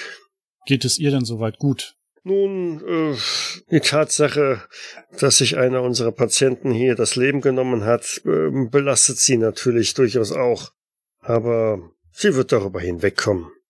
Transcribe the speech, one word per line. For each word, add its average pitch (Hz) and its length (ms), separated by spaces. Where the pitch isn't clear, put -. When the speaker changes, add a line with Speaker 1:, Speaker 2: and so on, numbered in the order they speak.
Speaker 1:
Geht 135 200
es 120 120
ihr 143 140
denn 131 140
soweit 110 320
gut? - 380
Speaker 2:
Nun, 185 640
äh, 160 280
die 160 80
Tatsache, 143 840
dass 139 180
sich 127 200
einer 127 240
unserer 120 300
Patienten 127 600
hier 120 240
das 113 200
Leben 131 260
genommen 127 440
hat, - 400
äh, 160 240
belastet 139 500
sie 127 180
natürlich 113 560
durchaus 117 380
auch. 113 400
Aber 113 580
sie - 240
wird 131 160
darüber 98 300
hinwegkommen. 90 680